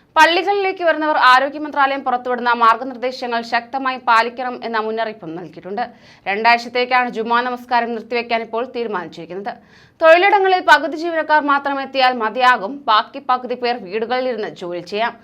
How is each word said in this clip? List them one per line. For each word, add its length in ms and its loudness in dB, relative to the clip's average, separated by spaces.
പള്ളികളിലേക്ക് 680 2
വരുന്നവർ 320 0
ആരോഗ്യ 320 0
മന്ത്രാലയം 420 0
പുറത്തുവിടുന്ന 440 -2
മാർഗനിർദ്ദേശങ്ങൾ 800 0
ശക്തമായി 560 -4
പാലിക്കണം 480 0
എന്ന 100 -4
മുന്നറിയിപ്പും 540 -6
നൽകിയിട്ടുണ്ട്. 440 -10
രണ്ടാഴ്ചത്തേക്കാണ് 800 2
ജുമാ 300 0
നമസ്കാരം 460 -4
നിർത്തിവെക്കാൻ 520 -4
ഇപ്പോൾ 160 -6
തീരുമാനിച്ചിരിക്കുന്നത്. 760 -8
തൊഴിലിടങ്ങളിൽ 600 6
പകുതി 300 2
ജീവനക്കാർ 300 -4
മാത്രം 320 0
എത്തിയാൽ 380 2
മതിയാകും. 520 2
ബാക്കി 300 0
പകുതി 320 -2
പേർ 140 0
വീടുകളിൽ 460 -4
ഇരുന്ന് 180 -6
ജോലി 300 -8
ചെയ്യാം. 320 -4